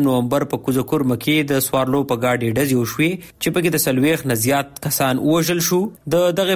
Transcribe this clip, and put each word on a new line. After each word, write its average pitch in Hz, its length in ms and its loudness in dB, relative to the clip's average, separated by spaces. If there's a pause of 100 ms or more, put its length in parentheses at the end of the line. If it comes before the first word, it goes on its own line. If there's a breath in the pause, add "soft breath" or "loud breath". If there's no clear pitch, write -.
نومبر 127 480 2
په - 40 -2 (100)
کوزه 131 240 0
کورمه 131 260 0
کې 151 320 0
د 139 160 0
سوارلو 131 340 0 (120)
په 123 100 0
ګاډي 120 380 0
ډزې 135 180 2
وشوې 123 340 0 (300 loud breath)
چې - 140 -2
پکې 175 200 0
د 147 80 0
څلوېښت 135 480 0
نه 120 140 0
زیات 139 400 -2
کسان 135 400 0
ووژل 170 420 2
شو. 180 140 0 (340)
د 175 240 4
دغه 190 180 0